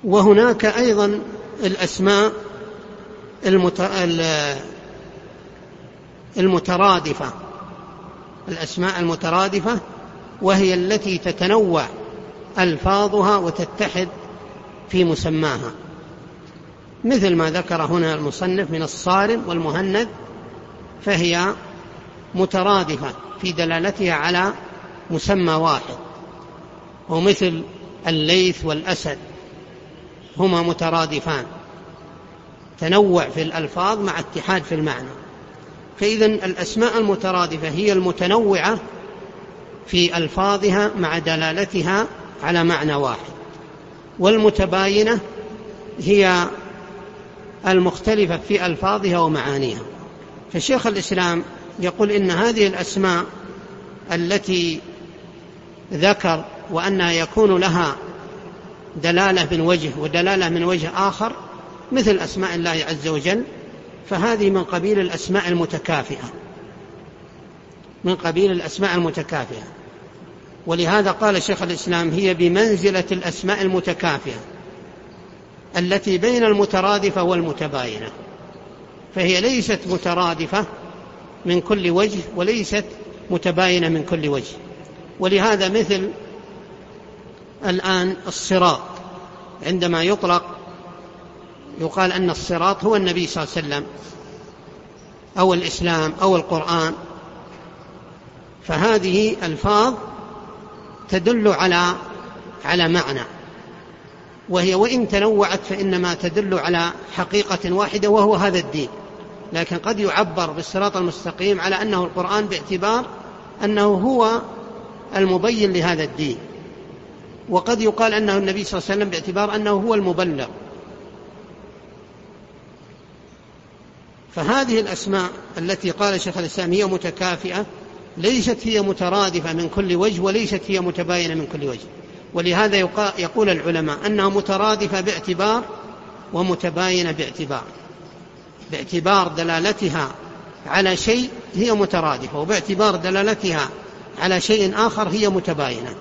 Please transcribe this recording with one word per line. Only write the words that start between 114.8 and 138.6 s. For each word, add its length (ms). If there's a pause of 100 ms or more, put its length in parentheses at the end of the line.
المبين 580
لهذا 300
الدين، 340 (1120)
وقد 320
يقال 320
أنه 240
النبي 260
صلى 160
الله 120
عليه 100
وسلم 80
باعتبار 460
أنه 160
هو 220
المبلغ. 540 (4000)
فهذه 440
الأسماء 500 (280)
التي 340
قال 300
شيخ 160
الإسلام 360
هي 120
متكافئة 800 (520)
ليست 460
هي 180
مترادفة 720
من 160
كل 260
وجه 260
وليست 460
هي 120
متباينة 560
من 180
كل 140
وجه، 200 (460)
ولهذا 520
يقا-، 340
يقول 300
العلماء 560
أنها 240
مترادفة 720
باعتبار 600 (720)
ومتباينة 800
باعتبار، 520 (1080)